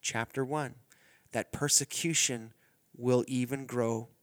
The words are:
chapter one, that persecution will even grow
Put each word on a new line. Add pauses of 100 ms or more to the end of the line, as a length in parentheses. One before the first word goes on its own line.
chapter
one, (560)
that
persecution (440)
will
even
grow (140)